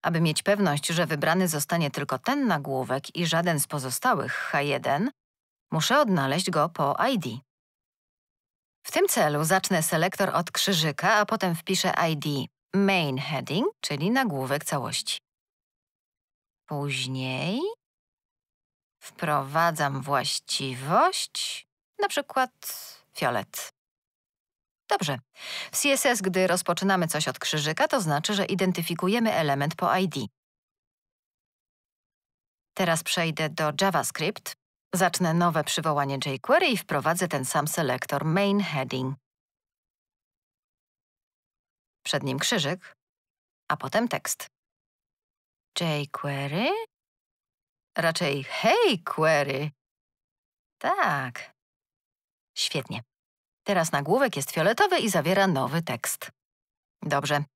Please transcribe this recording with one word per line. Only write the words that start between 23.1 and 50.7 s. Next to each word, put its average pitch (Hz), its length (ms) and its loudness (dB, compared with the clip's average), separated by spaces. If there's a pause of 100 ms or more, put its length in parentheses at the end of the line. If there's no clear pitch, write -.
fiolet. - 640 -4 (1120)
Dobrze. 147 300 -2 (540)
W - 40 -6
C - 120 0
S 277 180 2
S, 240 160 2
gdy 185 240 2
rozpoczynamy 180 600 0
coś 151 200 -2
od - 100 -6
krzyżyka, 156 500 0
to 277 120 2
znaczy, 156 340 0
że 196 100 0
identyfikujemy 185 880 0
element 143 420 0
po - 220 2
I 190 120 2
D. 143 120 -6 (2500)
Teraz 165 280 2
przejdę 160 460 -2
do 151 320 -2
JavaScript, 175 760 0 (400)
zacznę 175 400 2
nowe 170 300 2
przywołanie 143 540 0
jQuery 233 480 2
i 254 100 2
wprowadzę 165 520 0
ten 135 160 -2
sam 147 240 0
selektor 143 560 -2
main 196 360 2
heading. 135 560 -4 (3000)
Przed 143 180 -2
nim 135 160 -4
krzyżyk, 170 580 -2 (760)
a 151 60 2
potem 233 320 0
tekst. - 380 -6 (1300)
jQuery? 156 1120 -2 (1120)
Raczej 160 480 -2
hey 302 540 2
query. 151 720 0 (1080)